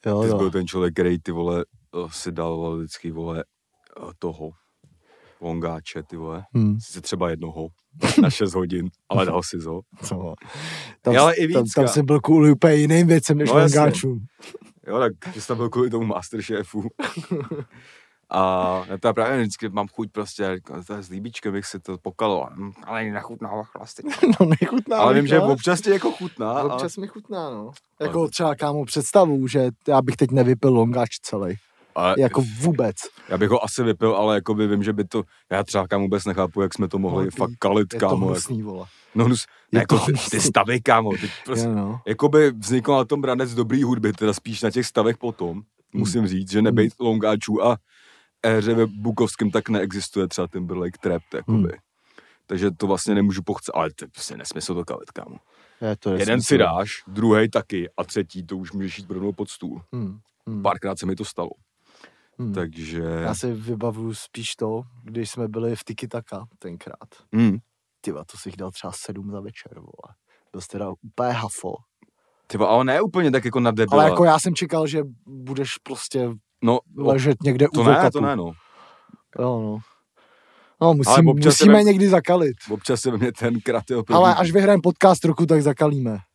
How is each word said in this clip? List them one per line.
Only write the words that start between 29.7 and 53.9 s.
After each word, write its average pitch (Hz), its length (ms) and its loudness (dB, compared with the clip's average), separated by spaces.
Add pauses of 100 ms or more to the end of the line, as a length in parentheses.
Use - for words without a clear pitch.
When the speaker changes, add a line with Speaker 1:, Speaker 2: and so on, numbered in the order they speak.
Speaker 1:
já 135 140 6
bych 131 140 -2
teď 123 160 2
nevypil 131 420 4
longáč 120 360 2 (120)
celej. 98 360 -6 (380)
Speaker 2:
Ale 90 220 2
Speaker 1:
Jako 131 260 2 (160)
vůbec. 131 360 0 (340)
Speaker 2:
já 92 80 -2
bych 101 120 2
ho 113 140 2
asi 120 200 -4
vypil, 110 320 2
ale 107 200 2
jakoby 104 320 0
vím, 101 160 0
že 107 100 0
by 104 120 -2
to, 101 180 -4 (280)
já 98 120 -2
třeba, 95 240 -2
kámo, 98 160 -2
vůbec 95 220 -2
nechápu, 92 360 -2
jak 95 120 -2
jsme 98 140 -2
to 98 120 -4
mohli 92 260 -2
Speaker 1:
No, 92 60 -6
Speaker 2:
fakt 98 180 -4
Speaker 1:
ty, 120 100 -12
Speaker 2:
kalit, 101 340 0
Speaker 1:
je 117 60 -8
to 104 100 0
Speaker 2:
kámo, 92 180 0
Speaker 1:
hnusný, 92 320 -4
Speaker 2:
jako. 104 120 -8
Speaker 1:
vole. 92 140 -12 (300)
Speaker 2:
No, 113 100 2
hnus-, 120 220 0 (240)
Speaker 1:
Je 113 80 2
Speaker 2:
jako 113 200 2
Speaker 1:
to - 60 -2
Speaker 2:
ty, 147 60 0
Speaker 1:
hnusný. - 180 -2 (100)
Speaker 2:
ty - 20 0
stavy, 110 400 2
kámo, 113 300 2 (100)
teď 101 100 -8 (140)
prostě 117 200 -2
Speaker 1:
Jo, 113 100 -2
no. 104 320 -6
Speaker 2:
jakoby 143 440 4
vznikl 120 440 0
na 131 100 2
tom 143 180 -2
ranec 127 300 -2
dobrý 123 300 0
hudby, 110 300 0
teda 107 200 0
spíš - 280 -8
na 110 100 0
těch 123 140 -2
stavech 113 320 0
potom, 101 360 -6
Speaker 1:
Hmm. 101 100 -12 (300)
Speaker 2:
musím 104 340 0
říct, 95 240 -4
že 101 80 0
Speaker 1:
Hmm. 113 60 4
Speaker 2:
nebejt 113 340 2
longáčů 107 680 0
a - 120 2 (680)
éře 110 280 2
ve 113 120 4
Bukovském 107 680 -2
tak 220 180 -2
neexistuje 95 580 -2
třeba 90 200 -6
Timberlake 90 500 -8
Trap, 85 260 -4 (100)
jakoby. 113 240 -2 (120)
Speaker 1:
Hmm. - 80 -10 (680)
Speaker 2:
Takže 98 240 -2
to 98 160 -4
vlastně 98 280 0
nemůžu 98 260 2
pochce-, - 340 -8
ale 80 200 0